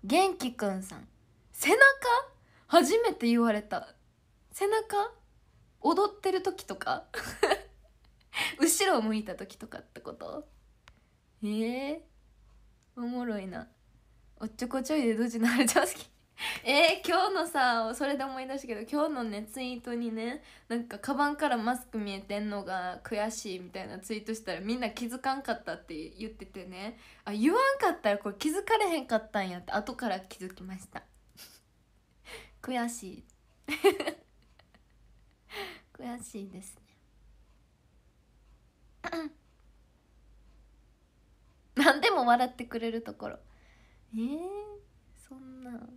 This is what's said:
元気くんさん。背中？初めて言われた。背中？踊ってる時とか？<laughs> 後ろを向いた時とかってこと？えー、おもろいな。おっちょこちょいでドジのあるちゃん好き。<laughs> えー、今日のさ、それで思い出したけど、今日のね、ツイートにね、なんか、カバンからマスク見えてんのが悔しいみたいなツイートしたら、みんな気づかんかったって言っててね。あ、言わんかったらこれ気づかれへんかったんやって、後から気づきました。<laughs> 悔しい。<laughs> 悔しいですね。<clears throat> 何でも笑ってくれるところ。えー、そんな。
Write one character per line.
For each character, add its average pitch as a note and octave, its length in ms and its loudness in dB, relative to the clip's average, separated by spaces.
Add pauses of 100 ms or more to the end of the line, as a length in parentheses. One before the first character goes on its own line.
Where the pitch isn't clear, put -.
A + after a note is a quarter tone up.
元 F4+ 340 4
気 B3 160 -4
く G#3+ 120 -4
ん F#3+ 160 -2
さ F#3+ 140 -14
ん。 - 100 -18 (460)
背 - 200 2
中？ G#4+ 60 8 (880)
初 E4+ 300 8
め A4+ 160 4
て - 140 0
言 A#3 140 6
わ A#3 100 4
れ G#3 100 0
た。 - 320 -8 (580)
背 - 160 0
中？ G#4+ 440 0 (720)
踊 F#4 300 4
っ - 80 -16
て F#4+ 120 0
る F#4 100 0
時 F#4 240 -4
と - 100 -10
か？ - 280 -4 (760)
<laughs> - 840 -10
後 F#4 320 6
ろ D4+ 60 6
を A3+ 60 2
向 A3 120 0
い G#3+ 80 -2
た F#3 120 -8
時 - 200 -12
と - 120 -16
か - 100 -12
っ - 60 -14
て - 180 -20
こ - 120 -12
と？ - 340 -12 (960)
え G#3 40 -4
ー、 B3 540 -2 (960)
お B3 40 -8
も A#3+ 220 -4
ろ A3+ 140 -4
い F#3+ 80 -8
な。 - 220 -10 (720)
お A3 60 -8
っ A3 40 -4
ち - 140 -6
ょ B3 40 -4
こ C4 140 -2
ち B3+ 100 -4
ょ D#4 60 2
い C#4+ 60 2
で A3+ 120 4
ド A#3 120 0
ジ A3+ 120 -4
の A3+ 80 4
あ A#3+ 100 4
る B3+ 100 6
ち - 100 4
ゃ C5+ 60 6
ん - 40 0
好 - 60 -4
き。 - 160 -14 (280)
<laughs> - 280 -6
え D#4+ 400 6
ー、 - 20 -2
今 F4+ 200 4
日 G4 80 0
の E4 120 0
さ、 A#3 460 2
そ C#4 140 -2
れ C#4+ 100 0
で C4 60 -2
思 C4 180 -6
い C4 60 -10
出 C4+ 100 -6
し C4+ 60 -8
た - 40 -14
け A#3+ 80 -6
ど、 G#3 60 -8
今 D4 280 0
日 D#4 40 -2
の B3+ 100 -4
ね、 G#3+ 200 -6
ツ A#3+ 180 -10
イ B3+ 140 -4
ー A#3+ 60 -12
ト A#3+ 120 -6
に A#3 180 -2
ね、 A#3 320 -6 (240)
な A3+ 80 -4
ん A#3 100 -4
か、 G#3 120 -10
カ C4+ 160 -4
バ C#4+ 160 2
ン D4 60 -4
か D4 140 0
ら B3 80 2
マ A#3 200 0
ス B3 100 -12
ク A3 120 -6
見 G3+ 140 -4
え G3 60 -6
て G3+ 200 -6
ん G#3+ 100 -4
の G3+ 160 -6
が F3+ 380 -6
悔 G#3+ 260 -2
し G#3+ 280 -8
い - 20 -8
み F3+ 100 -14
た F#3+ 140 -10
い F#3+ 40 -10
な G3 120 -12
ツ A3 160 -6
イ - 20 -6
ー G#3+ 60 -10
ト G#3+ 100 -6
し A3 100 -10
た F3+ 120 -6
ら、 E3 40 -8
み G#3 160 -2
ん B3+ 40 -6
な A#3 100 -2
気 A#3 160 -8
づ B3 160 -6
か C4+ 140 0
ん C#4 80 -8
か - 100 -4
っ - 100 -8
た E3 120 -6
っ - 100 -18
て D#3+ 240 -10
言 G#3+ 200 -10
っ - 40 -16
て G#3 140 -16
て F#3 180 -14
ね。 F#3+ 320 -12 (280)
あ、 G#3 60 -6
言 A3+ 220 4
わ A#4 60 6
ん C#5 200 4
か G4+ 120 4
っ - 100 -4
た G#3 100 4
ら G3+ 60 2
こ G3+ 120 -6
れ G3 100 -8
気 D4+ 100 0
づ G4 160 -2
か A4 140 4
れ G#4 80 4
へ E4 120 0
ん B3+ 60 -8
か A#3 120 0
っ G#3+ 140 -2
た G#3 100 0
ん F#3+ 80 -4
や F3 100 -8
っ - 20 -18
て、 - 100 -12
後 G#3+ 240 -2
か A#3+ 140 -4
ら F#3 100 -2
気 F#3 240 -14
づ F#3 100 -10
き F3+ 100 -18
ま F#3+ 140 -12
し - 120 -16
た。 - 140 -14 (800)
<laughs> - 800 -20
悔 A#3+ 280 -2
し G3+ 240 -12
い。 - 100 -16 (440)
<laughs> - 580 2 (1700)
悔 A#3+ 280 -10
し G#3 220 -12
い G3 60 -12
で F#3 120 -14
す - 140 -18 (2250)
ね。 - 0 -
<clears throat> D#4+ 280 -6 (2500)
何 C#4+ 260 6
で A4+ 100 6
も D4+ 140 2
笑 A#3+ 200 6
っ B3 80 -4
て A#3+ 120 -10
く A#3 140 -8
れ A3+ 120 -4
る A3+ 100 -4
と G#3+ 120 -12
こ - 160 -10
ろ。 - 100 -12 (760)
え A3 40 -6
ー、 D4 320 -4 (800)
そ C4+ 60 -18
ん C4 280 -18
な。 A#3+ 340 -14